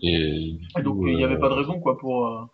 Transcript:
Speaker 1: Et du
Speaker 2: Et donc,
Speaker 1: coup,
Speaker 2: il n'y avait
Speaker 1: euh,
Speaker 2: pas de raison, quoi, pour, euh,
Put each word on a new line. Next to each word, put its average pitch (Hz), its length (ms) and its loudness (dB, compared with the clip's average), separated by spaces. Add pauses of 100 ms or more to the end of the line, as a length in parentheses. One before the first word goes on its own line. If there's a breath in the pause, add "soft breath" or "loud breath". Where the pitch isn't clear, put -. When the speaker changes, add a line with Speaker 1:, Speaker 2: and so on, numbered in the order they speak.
Speaker 1:
Et 80 500 0
du 82 160 -10 (100)
Speaker 2:
Et - 40 0
donc, 101 160 -2
Speaker 1:
coup, 87 100 2
Speaker 2:
il 85 80 2
n'y 135 80 4
avait 160 120 2
Speaker 1:
euh, - 40 -2
Speaker 2:
pas 135 80 4
de 131 60 4
raison, 156 260 -2
quoi, 131 180 0
pour, 123 280 0
euh, 113 280 -6